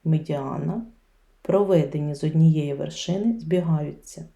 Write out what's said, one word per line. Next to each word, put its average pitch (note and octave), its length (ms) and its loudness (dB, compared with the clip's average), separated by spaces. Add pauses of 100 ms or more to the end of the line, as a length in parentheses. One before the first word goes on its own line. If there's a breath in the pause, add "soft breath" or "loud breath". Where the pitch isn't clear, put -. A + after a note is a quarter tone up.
медіана, D#3 800 -2 (560)
проведені D#3 720 2
з - 80 -8
однієї D#3 500 4
вершини, G3 680 -4
збігаються. D#3+ 840 -4 (100)